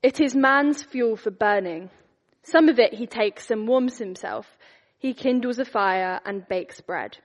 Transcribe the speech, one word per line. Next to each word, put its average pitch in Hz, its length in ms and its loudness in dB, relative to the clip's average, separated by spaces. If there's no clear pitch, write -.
It 269 180 2
is 269 140 2
man's 277 480 2
fuel 233 340 -2
for 208 140 -6
burning. 190 600 -2
Some 320 240 4
of 247 120 2
it 220 140 4
he 226 120 -6
takes 214 460 -4
and 214 160 -4
warms 254 300 0
himself. 185 480 -10
He 262 160 -6
kindles 247 460 -2
a 262 40 -2
fire 185 600 -2
and 202 240 -10
bakes 180 320 -8
bread. 147 440 -8